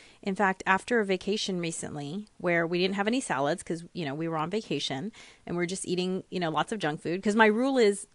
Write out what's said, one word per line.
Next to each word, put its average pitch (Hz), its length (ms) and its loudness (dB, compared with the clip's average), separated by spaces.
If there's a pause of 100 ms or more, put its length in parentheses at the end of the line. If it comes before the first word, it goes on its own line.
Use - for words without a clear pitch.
(200)
In 196 140 -2
fact, 190 320 2
after 196 340 2
a 208 60 2
vacation 190 540 -2
recently 160 680 -6 (100)
where 170 300 2
we 175 120 0
didn't 190 180 0
have 196 100 0
any 247 140 2
salads 147 420 0
'cause, 170 220 -6 (100)
you 170 100 -4
know, 139 100 -4
we 160 140 -2
were 165 80 -2
on 160 140 -2
vacation 180 640 -4 (340)
and 170 100 -4
we're 175 100 0
just 180 200 -6
eating, 185 420 -2
you 185 120 -4
know, 165 100 0
lots 156 220 -2
of 220 60 -4
junk 156 220 -2
food. 175 220 -4
'Cause 208 140 2
my 226 100 8
rule 254 320 4
is, 202 360 4